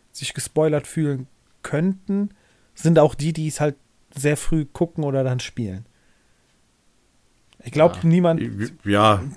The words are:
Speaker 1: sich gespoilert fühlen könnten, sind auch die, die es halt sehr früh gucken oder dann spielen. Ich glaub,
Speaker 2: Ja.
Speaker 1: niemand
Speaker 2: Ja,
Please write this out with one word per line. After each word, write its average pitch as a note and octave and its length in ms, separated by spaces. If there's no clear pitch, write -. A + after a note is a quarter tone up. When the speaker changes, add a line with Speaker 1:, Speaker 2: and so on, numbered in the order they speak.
Speaker 1:
sich - 220
gespoilert D3+ 520
fühlen C#3+ 400
könnten, G3 640
sind D#3+ 240
auch D3+ 160
die, D#3 160
die D#3 160
es C#3+ 120
halt D3+ 140
sehr D3 200
früh D#3 300
gucken - 360
oder C3+ 220
dann B2+ 160
spielen. G#2+ 440
Ich B2 80
glaub, E3 240
Speaker 2:
Ja. - 80
Speaker 1:
niemand E3 360
Speaker 2:
Ja, G2+ 360